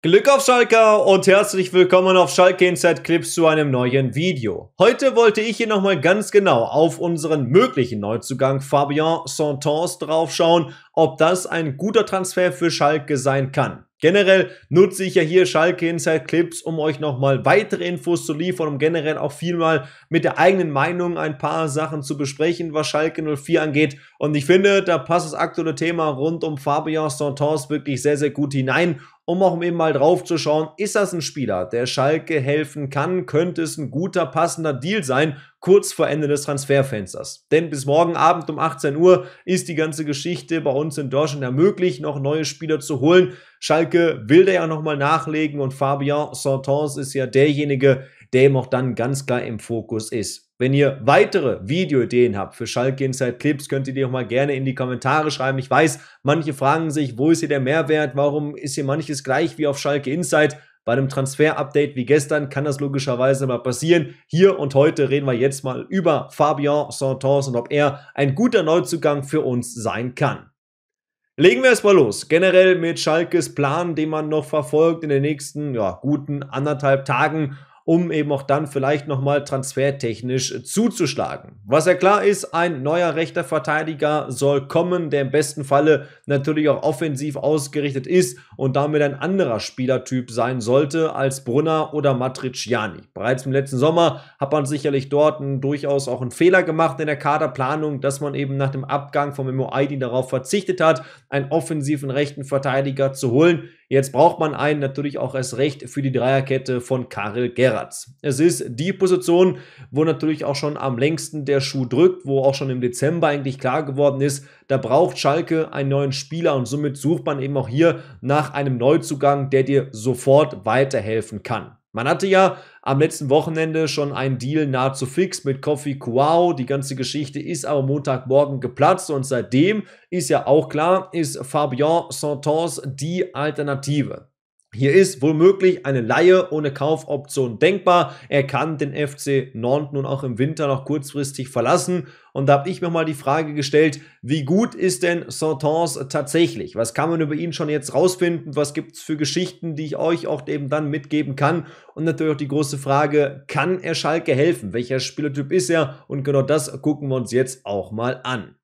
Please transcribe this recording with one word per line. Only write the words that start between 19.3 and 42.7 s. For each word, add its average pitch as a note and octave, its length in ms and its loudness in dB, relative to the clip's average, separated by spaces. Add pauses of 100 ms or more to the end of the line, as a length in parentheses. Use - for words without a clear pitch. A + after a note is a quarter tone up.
viel F3 240 -4
mal D#3+ 320 0 (180)
mit D#3+ 160 0
der C#3 160 -2
eigenen F3+ 320 4
Meinung F3 460 -2
ein D#3 200 -4
paar D#3+ 300 -2
Sachen D3+ 340 -4
zu C#3+ 140 -8
besprechen, D#3 580 -4
was D3+ 140 -2
Schalke D#3+ 360 -2
null D3+ 120 -2
vier D#3 260 0
angeht. D3+ 360 0 (220)
Und D3+ 180 0
ich C#3 80 -2
finde, G3 380 4
da E3+ 160 0
passt E3 260 -2
das D3+ 80 -10
aktuelle D#3+ 420 -4
Thema E3 320 -2
rund D#3 380 -2
um D3+ 120 -4
Fabien D#3 520 -2
Santos D3 600 -2
wirklich C#3+ 320 -4
sehr, D3 140 2
sehr C#3+ 140 0
gut C#3+ 240 -4
hinein, C#3 480 0 (280)
um F#3 140 2
auch E3+ 180 2
eben E3+ 140 -2
mal D#3+ 160 2
drauf D#3+ 320 4
zu E3+ 140 -2
schauen, D3+ 400 0
ist G3+ 180 -4
das G#3 160 0
ein F3 100 -4
Spieler, G#2 440 -4
der A#2 200 -2
Schalke D3+ 540 0
helfen C#3+ 500 -4
kann? E3+ 360 -2
Könnte E3 380 0
es D3+ 140 -6
ein D3 140 -8
guter, E3+ 340 -2
passender D#3+ 460 -2
Deal D#3+ 320 -4
sein, C#3 320 0 (240)
kurz F#3+ 320 0
vor D#3+ 160 0
Ende D3 220 -2
des C#3+ 140 0
Transferfensters? C3+ 1080 -4
Denn D#3+ 180 2
bis C#3 160 -8
morgen E3 300 2
Abend D#3+ 340 2
um D#3 80 -6
achtzehn D3+ 380 -4
Uhr F3 300 6 (180)
ist F3+ 240 -2
die E3+ 80 -8
ganze D#3 300 -4
Geschichte D#3+ 560 -4
bei C#3+ 100 -2
uns D3 260 -2
in C#3+ 120 -6
Deutschland C#3+ 340 0
ja B2 80 -4
möglich, F3 480 2
noch D3 220 -6
neue D3+ 240 -2
Spieler D#3 340 -4